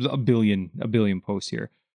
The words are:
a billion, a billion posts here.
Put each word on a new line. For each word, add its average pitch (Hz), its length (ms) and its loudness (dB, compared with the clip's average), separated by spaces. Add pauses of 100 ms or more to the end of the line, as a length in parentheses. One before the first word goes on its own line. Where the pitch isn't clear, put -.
(120)
a 139 60 -4
billion, 107 540 2 (100)
a 120 60 -4
billion 104 340 2
posts 98 280 -6
here. 110 200 -6 (300)